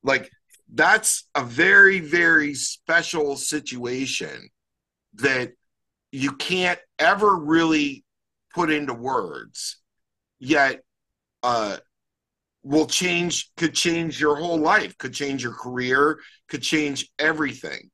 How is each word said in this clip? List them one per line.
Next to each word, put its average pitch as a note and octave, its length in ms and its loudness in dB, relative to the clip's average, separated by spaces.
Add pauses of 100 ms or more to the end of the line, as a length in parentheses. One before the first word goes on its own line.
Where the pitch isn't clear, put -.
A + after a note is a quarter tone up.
Like, C3+ 280 0 (420)
that's F3+ 640 2
a C#3+ 80 -2
very, F#3+ 580 6
very D#3 540 2
special D#3 800 -2
situation B2 1120 -6 (680)
that B2+ 380 -2 (600)
you C#3 200 -4
can't F3+ 480 -2 (180)
ever F#3+ 380 4
really D#3 680 0 (500)
put E3+ 160 0
into D3 240 -2
words, G#2 800 -6 (640)
yet, C3+ 440 0 (600)
uh, A2+ 340 0 (880)
will D3 240 0
change, F3 680 -2
could E3 180 -2
change E3 460 -2
your D3 160 2
whole E3 220 -2
life, D#3+ 400 0
could B2 160 -10
change C#3 280 -6
your A#2+ 120 -6
career, C3 680 0 (280)
could C#3 140 -8
change D3 560 -2
everything. C#3 760 -4